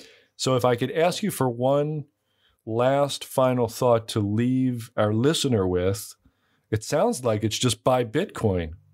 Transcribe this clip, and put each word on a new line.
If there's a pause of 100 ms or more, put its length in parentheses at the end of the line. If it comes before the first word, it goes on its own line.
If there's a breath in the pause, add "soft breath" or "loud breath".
(360 loud breath)
So
if
I
could
ask
you
for
one (640)
last
final
thought
to
leave
our
listener
with, (560)
it
sounds
like
it's
just
buy
Bitcoin. (220)